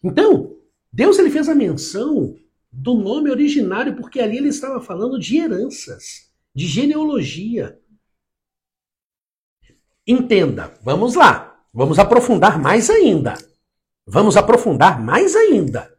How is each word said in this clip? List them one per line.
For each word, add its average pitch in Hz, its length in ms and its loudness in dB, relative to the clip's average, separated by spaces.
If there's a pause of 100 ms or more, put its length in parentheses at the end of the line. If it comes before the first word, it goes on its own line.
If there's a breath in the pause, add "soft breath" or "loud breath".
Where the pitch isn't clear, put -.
Então, 311 520 2 (360)
Deus, 370 280 2
ele 339 100 4
fez 294 180 -2
a 311 80 0
menção 220 800 -4 (360)
do 135 240 -6
nome 247 340 -2
originário, 262 640 -2
porque - 240 -12
ali 220 180 -2
ele 285 120 -2
estava 262 320 -8
falando 226 380 -8
de 220 180 -2
heranças, - 960 -8 (220)
de 147 120 -8
genealogia. 233 1120 -4 (2250)
Entenda, 220 760 0
vamos 175 340 -2
lá, - 440 2 (140)
vamos 143 260 0
aprofundar 202 640 4
mais 190 280 0
ainda. 254 460 2 (720)
Vamos 180 300 2
aprofundar 190 680 4
mais 247 340 0
ainda. 202 640 0